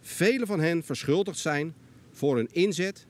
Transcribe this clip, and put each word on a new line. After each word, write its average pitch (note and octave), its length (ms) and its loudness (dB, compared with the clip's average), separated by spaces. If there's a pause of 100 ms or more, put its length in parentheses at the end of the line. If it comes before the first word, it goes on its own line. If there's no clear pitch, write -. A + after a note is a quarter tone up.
velen A#3 460 0
van F#3+ 140 -2
hen, E3 240 0
verschuldigd E3 540 -2
zijn D#3 360 -2 (380)
voor C#3 240 0
hun A#2 160 0
inzet F#3 580 0